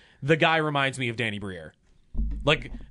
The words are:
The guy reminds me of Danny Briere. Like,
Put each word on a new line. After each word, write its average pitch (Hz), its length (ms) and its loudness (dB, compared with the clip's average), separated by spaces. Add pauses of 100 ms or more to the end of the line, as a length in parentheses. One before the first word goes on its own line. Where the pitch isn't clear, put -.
(220)
The 143 140 4
guy 160 220 4
reminds 139 420 0
me 127 100 0
of 113 60 -4
Danny 110 240 -2
Briere. 90 340 -10 (720)
Like, 143 260 2 (200)